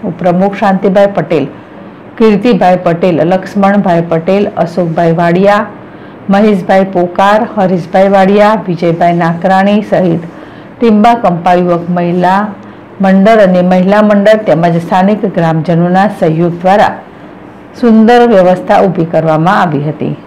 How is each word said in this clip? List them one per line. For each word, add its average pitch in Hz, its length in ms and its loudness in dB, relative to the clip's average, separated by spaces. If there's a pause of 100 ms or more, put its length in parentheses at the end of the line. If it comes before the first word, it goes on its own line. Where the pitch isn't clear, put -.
ઉપપ્રમુખ 185 520 -2
શાંતિભાઈ 202 560 0
પટેલ, 151 280 -2 (720)
કીર્તિભાઈ 202 680 2
પટેલ, 170 400 0
લક્ષ્મણભાઈ 190 880 0
પટેલ, 190 360 0 (160)
અશોકભાઈ 170 540 -2
વાડિયા, 196 480 2 (720)
મહેશભાઈ 196 580 2
પોકાર, 196 540 0 (100)
હરીશભાઈ 190 580 0
વાડિયા, 202 400 2 (120)
વિજયભાઈ 170 560 -2
નાકરાણી 190 580 0 (100)
સહિત 170 320 0 (540)
ટિંબા 233 380 2 (100)
કંપા 175 340 0
યુવક 175 240 0 (140)
મહિલા 180 420 0 (640)
મંડળ 196 420 4
અને 180 180 2 (120)
મહિલા 190 340 2
મંડળ 208 400 2
તેમજ 170 320 0
સ્થાનિક 196 420 0 (140)
ગ્રામજનોના 170 720 0 (140)
સહયોગ 170 420 0
દ્વારા 190 320 2 (880)
સુંદર 233 400 4 (120)
વ્યવસ્થા 185 520 2
ઊભી 170 280 -2
કરવામાં 165 480 0
આવી 147 280 -2
હતી. 147 260 -8 (120)